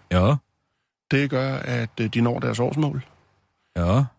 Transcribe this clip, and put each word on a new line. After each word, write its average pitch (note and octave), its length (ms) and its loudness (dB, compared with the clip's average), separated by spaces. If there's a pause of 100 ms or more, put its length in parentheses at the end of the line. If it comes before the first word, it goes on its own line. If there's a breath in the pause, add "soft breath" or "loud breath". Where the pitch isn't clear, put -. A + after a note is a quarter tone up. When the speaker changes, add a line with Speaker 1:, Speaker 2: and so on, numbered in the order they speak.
(100)
Speaker 1:
Ja. F#2+ 240 4 (760)
Speaker 2:
Det C#3 180 2
gør, C3 280 -2
at, A#2+ 320 -4 (120)
øh, A2+ 120 -2
de A#2+ 80 2
når A#2+ 180 2
deres A2+ 200 -4
årsmål. C#3 460 -2 (720)
Speaker 1:
Ja. F#2 280 2 (160)